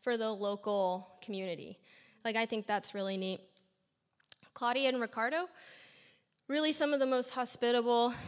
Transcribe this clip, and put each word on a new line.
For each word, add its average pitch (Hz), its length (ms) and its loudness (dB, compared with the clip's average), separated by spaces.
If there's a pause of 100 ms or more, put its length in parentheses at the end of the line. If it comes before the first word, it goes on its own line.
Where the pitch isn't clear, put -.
for 240 160 0
the 220 120 -2
local 202 800 0 (120)
community. 180 560 -8 (480)
Like, 226 100 -2
I 226 100 2
think 220 220 -4
that's 208 260 -2
really 196 240 -2
neat. 190 240 -4 (1120)
Claudia 254 360 2
and 254 100 2
Ricardo, 247 480 -2 (1000)
really 302 240 2
some 294 220 2
of 285 60 4
the 269 60 2
most 254 240 0
hospitable 240 840 2 (140)